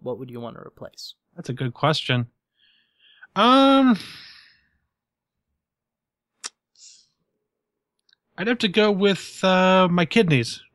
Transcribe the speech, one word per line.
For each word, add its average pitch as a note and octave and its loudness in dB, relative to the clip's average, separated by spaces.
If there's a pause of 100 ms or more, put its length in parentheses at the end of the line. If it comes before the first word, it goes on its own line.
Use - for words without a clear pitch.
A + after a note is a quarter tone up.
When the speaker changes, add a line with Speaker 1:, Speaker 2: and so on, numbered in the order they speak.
Speaker 1:
what B2 -8
would C3 -16
you A#2+ -16
wanna A#2 -16
replace? - -20 (220)
Speaker 2:
That's E3+ -14
a C3 -6
good B2+ -6
question. C3 -2 (1080)
Um, C4 4 (4000)
I'd F#3+ -6
have A#3+ 0
to A3 -2
go G#3 2
with, G3 -2
uh, F#3 4
my F3 0
kidneys, D#3 0 (140)